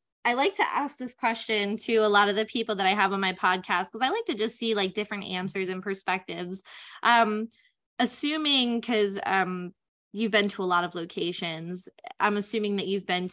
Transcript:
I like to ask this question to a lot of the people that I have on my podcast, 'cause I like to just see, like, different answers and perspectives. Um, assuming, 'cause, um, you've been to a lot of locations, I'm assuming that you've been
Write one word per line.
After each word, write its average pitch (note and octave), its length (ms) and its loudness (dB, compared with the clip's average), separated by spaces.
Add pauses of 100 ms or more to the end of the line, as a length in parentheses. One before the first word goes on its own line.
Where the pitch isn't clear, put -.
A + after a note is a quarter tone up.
(240)
I A#3+ 100 2
like D4 220 2
to - 120 2
ask C#4 300 -4
this B3 160 -8
question A3 640 -2
to A3+ 200 2
a G#3+ 100 4
lot G3+ 200 6
of G3+ 60 2
the A3 100 0
people A3+ 300 -2
that F#3+ 120 0
I F#3 40 6
have G3 220 2
on G3 80 0
my F#3+ 120 0
podcast, F#3 600 0
'cause A3+ 100 -6
I C4 80 2
like A#4 160 -2
to D4 80 -2
just A3 240 -2
see, A3+ 160 0
like, G3 180 0
different G#3 320 -6
answers F#3 440 -4
and F#3 140 -6
perspectives. F#3 840 -6 (400)
Um, A3+ 440 4 (520)
assuming, C4+ 800 0
'cause, G#3 420 0
um, F3+ 480 0 (400)
you've G#3 200 0
been G#3 160 4
to G3 140 -4
a F#3 40 0
lot F3 180 4
of F3 120 -6
locations, E3+ 920 -6 (300)
I'm G#3 180 2
assuming G#3 400 -2
that F#3+ 120 -2
you've G3 180 -2
been F3+ 260 -2